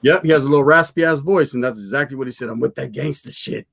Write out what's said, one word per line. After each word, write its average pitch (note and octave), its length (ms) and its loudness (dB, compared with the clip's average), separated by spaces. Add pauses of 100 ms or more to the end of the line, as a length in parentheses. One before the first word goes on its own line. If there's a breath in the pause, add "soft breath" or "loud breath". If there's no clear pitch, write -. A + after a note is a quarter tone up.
Yep, E3 220 4
he E3 60 -2
has D3+ 140 6
a C3+ 40 -4
little C#3+ 160 4
raspy D#3 400 4
ass D#3+ 160 2
voice, D#3+ 340 0
and B2 80 -4
that's B2 160 -4
exactly C3+ 380 -4
what C3 100 -6
he B2+ 40 -8
said. A#2+ 180 -10
I'm A2+ 120 -8
with - 160 -2
that C3 160 -8
gangster C#3 400 -8
shit. - 400 -8